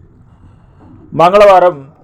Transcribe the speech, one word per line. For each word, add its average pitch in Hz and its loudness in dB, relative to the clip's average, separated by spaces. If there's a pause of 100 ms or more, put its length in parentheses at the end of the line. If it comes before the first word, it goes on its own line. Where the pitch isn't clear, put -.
(1160)
మంగళవారం 180 0 (160)